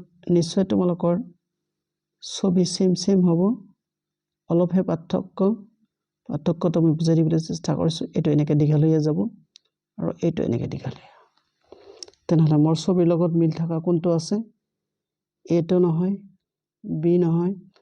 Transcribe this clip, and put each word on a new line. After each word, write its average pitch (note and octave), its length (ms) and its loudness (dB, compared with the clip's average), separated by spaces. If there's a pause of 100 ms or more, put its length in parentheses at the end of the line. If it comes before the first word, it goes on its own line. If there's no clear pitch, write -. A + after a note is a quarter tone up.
(300)
নিশ্চয় F3 360 0
তোমালোকৰ F3+ 500 0 (1080)
ছবি F#3 420 0
ছেম F#3 280 0
ছেম F#3+ 320 2
হ'ব, E3+ 160 2 (1080)
অলপহে F3 340 2
পাৰ্থক্য। F#3+ 680 -2 (800)
পাৰ্থক্যটো E3+ 500 -2
আমি D#3+ 140 4
বুজাই E3 220 2
দিবলৈ D#3+ 240 2
চেষ্টা D#3+ 360 -6
কৰিছোঁ। D#3+ 320 -2
এইটো D#3 240 -2
এনেকে D3+ 240 2
দীঘল D3+ 280 2
হৈয়ে D#3+ 180 2
যাব D3+ 180 -2 (760)
আৰু - 140 -6 (100)
এইটো E3 220 -2
এনেকে - 240 -2
দীঘল - 280 -10
হৈ। - 140 -20 (1160)
তেনেহ'লে D#3 320 2
মোৰ D#3 180 2
ছবিৰ F3+ 320 0
লগত E3+ 280 2
মিল E3 160 2
থকা E3 280 -6
কোনটো F3 360 -2
আছে? E3 200 -4 (1120)
এইটো E3+ 340 0
নহয়, F3+ 360 0 (680)
বি E3+ 340 -2
নহয়, E3+ 360 0 (280)